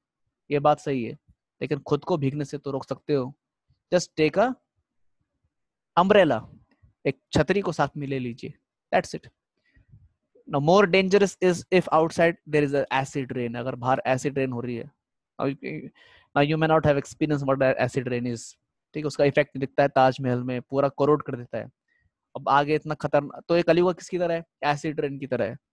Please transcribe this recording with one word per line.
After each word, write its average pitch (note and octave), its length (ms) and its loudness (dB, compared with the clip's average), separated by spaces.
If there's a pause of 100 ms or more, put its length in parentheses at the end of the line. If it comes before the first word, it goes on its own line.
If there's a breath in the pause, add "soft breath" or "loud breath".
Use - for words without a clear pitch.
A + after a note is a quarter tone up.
(520)
ये C#3+ 80 2
बात D3 200 4
सही C3+ 240 -4
है, A2 140 -10 (440)
लेकिन C#3 180 -4
खुद D3 240 -2
को F#3 140 -2
भीगने C#3+ 280 -4
से C#3+ 120 -10
तो C#3 140 -10
रोक C3+ 140 -6
सकते - 280 -6
हो। C3+ 220 -4 (580)
Just F3 260 -2
take D#3 180 0
a A#3+ 160 2 (1500)
umbrella, F3+ 480 4 (580)
एक C#3 140 -4 (140)
छतरी F#3 280 2
को F#3 100 -4
साथ D3 260 -2
में C#3+ 100 -8
ले C3+ 120 -4
लीजिए, B2 340 -10 (400)
that's - 260 -2
it। - 100 -20 (1300)
Now C#3+ 140 0
more G3 160 6
dangerous F#3+ 580 2
is F3+ 300 2
if F3+ 200 4
outside E3 420 2 (140)
there D3 200 2
is C#3 60 -2
a C3+ 300 -2
acid C3 260 -6
rain, A#2+ 260 -6
अगर B2+ 180 -6
बाहर B2+ 320 0
एसिड C3 300 0
रेन C3+ 140 0
हो A#2+ 100 -6
रही B2 140 -6
है, A#2+ 160 -10 (1500 soft breath)
now C#3+ 80 4
you D#3 120 0
may D#3 120 2
not D#3 160 4
have C#3+ 200 4
experienced C#3+ 440 -2
what C3 300 2
acid B2 280 -2
rain A#2+ 280 -4
is, - 200 -14 (380)
ठीक D3+ 100 -8
है, D3+ 40 -4
उसका C#3+ 160 -2
इफेक्ट C#3+ 340 2
दिखता C3+ 260 0
है C#3+ 60 2
ताजमहल B2+ 540 2
में, B2+ 180 -6
पूरा C#3 280 0
कोरोड C#3+ 340 2
कर C3 120 -10
देता A#2+ 220 -10
है। A2 120 -10 (640)
अब C#3 140 -6
आगे C#3+ 260 2
इतना D3+ 180 -4
खतरनाक, C#3+ 560 -2
तो E3+ 80 2
ये F3 60 2
कलयुग F3 300 4
किसकी F3 260 -8
तरह E3+ 140 -2
है? E3 100 -4 (200)
एसिड D3 360 -2
रेन C#3 200 -4
की C3+ 80 -10
तरह A#2 180 -2
है। A#2 120 -6 (160)